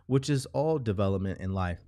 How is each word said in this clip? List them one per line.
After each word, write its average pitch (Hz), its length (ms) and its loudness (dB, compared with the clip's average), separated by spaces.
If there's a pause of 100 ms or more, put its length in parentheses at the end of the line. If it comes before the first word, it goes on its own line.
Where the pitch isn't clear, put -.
which 135 220 2
is 135 180 0
all 151 320 0
development 98 640 0
in 95 120 -2
life. 90 340 -2